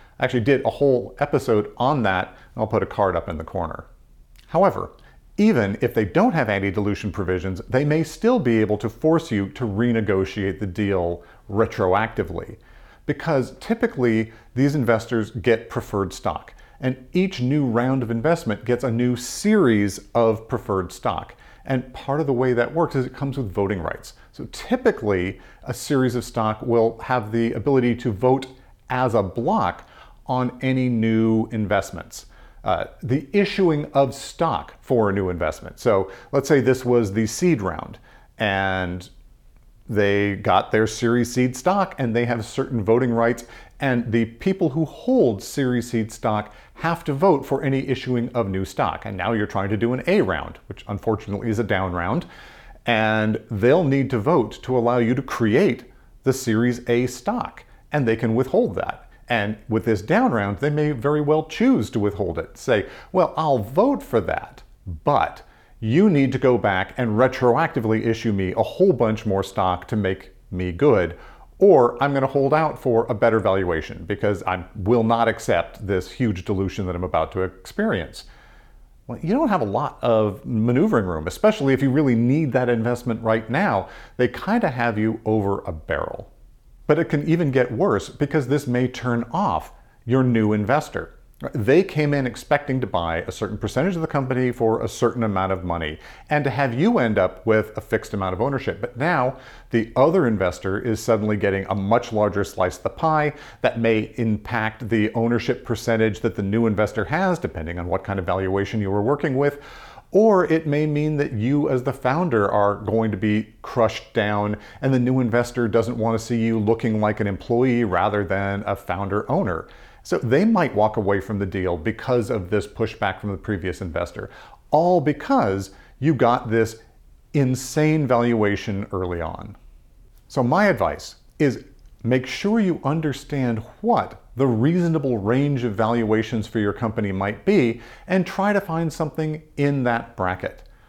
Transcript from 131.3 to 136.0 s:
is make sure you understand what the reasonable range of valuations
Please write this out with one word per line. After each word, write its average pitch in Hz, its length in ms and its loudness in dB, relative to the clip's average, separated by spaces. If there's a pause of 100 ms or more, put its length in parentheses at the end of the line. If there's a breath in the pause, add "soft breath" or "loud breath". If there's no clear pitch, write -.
is 139 240 0 (400)
make 127 240 0
sure 214 320 0
you 185 240 0
understand 139 760 -2 (200)
what 190 400 -2 (160)
the 135 120 2
reasonable 143 720 2
range 127 440 0
of 113 100 -2
valuations 110 760 0